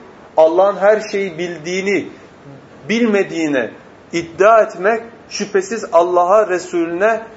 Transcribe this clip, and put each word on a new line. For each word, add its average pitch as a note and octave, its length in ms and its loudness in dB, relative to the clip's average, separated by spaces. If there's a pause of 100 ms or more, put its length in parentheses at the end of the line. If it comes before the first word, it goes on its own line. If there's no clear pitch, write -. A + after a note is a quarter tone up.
(380)
Allah'ın F3+ 400 4
her G#3 220 2
şeyi G3 380 -6
bildiğini, F3 680 -4 (840)
bilmediğine E3 800 0 (420)
iddia F#3+ 480 2
etmek G#3 400 -2 (280)
şüphesiz G3+ 640 -4
Allah'a, F3 540 4
Resulüne, F3 760 -2 (160)